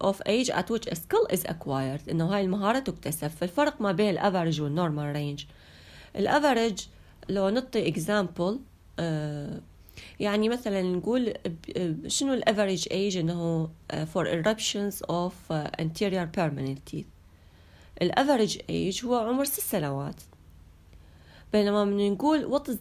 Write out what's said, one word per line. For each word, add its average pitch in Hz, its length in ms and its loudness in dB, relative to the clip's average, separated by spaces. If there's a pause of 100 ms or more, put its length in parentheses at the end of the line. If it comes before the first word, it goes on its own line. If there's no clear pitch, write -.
of 196 140 2
age 240 340 0
at - 140 0
which - 260 -2
a - 40 -2
skill - 420 2
is 165 60 0
acquired؟ 135 680 -4
إنه 165 240 2
هاي 202 60 2
المهارة 202 380 2
تكتسب. 160 500 -4
فالفرق 285 520 0
ما 202 120 2
بين 196 260 2
ال - 0 -
average 165 420 2
وال 147 160 0
normal 147 400 0
range، 143 280 -4 (720)
ال 196 120 0
average 233 540 4 (460)
لو 190 200 2
نعطي 220 440 0
example، 185 640 0 (400)
آه، 151 640 -4 (600)
يعني 208 280 2
مثلًا 226 340 0
نقول 190 520 0 (120)
ب-، 165 300 -8
آه، 165 320 -2
شنو 277 240 0
ال 247 160 0
average 196 340 2
age؟ 190 340 0
إنه، 165 540 0 (200)
آه، 156 140 -2
for 160 220 0
eruptions 202 680 0
of، 175 380 -2 (180)
آه، 151 300 -2
anterior 175 480 -2 (100)
permanent 139 400 0 (140)
teeth. 156 160 -8 (920)
ال 180 100 2
average 247 460 4 (120)
age 170 340 0
هو 240 120 2
عمر 240 280 0
ست 277 160 -4
سنوات. 143 600 -2 (1300)
بينما 208 320 4
من 202 280 2
نقول 277 460 2
what 285 40 -4
is 240 180 -6